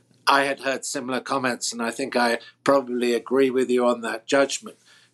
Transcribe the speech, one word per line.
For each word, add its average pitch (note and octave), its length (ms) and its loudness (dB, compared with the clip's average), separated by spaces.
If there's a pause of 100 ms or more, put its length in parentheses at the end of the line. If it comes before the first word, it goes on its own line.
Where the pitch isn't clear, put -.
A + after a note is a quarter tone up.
(260)
I C#3 180 6
had C#3 180 -4
heard C3 220 -4
similar B2+ 380 -6
comments, B2+ 500 -4
and A#2 100 -8
I A#2 100 -4
think B2 260 -4
I A#2+ 220 2 (260)
probably B2 480 2
agree B2+ 360 2
with B2 200 0
you B2 160 2
on A#2+ 160 0
that A2 240 -8
judgment. C#3 520 -2 (360)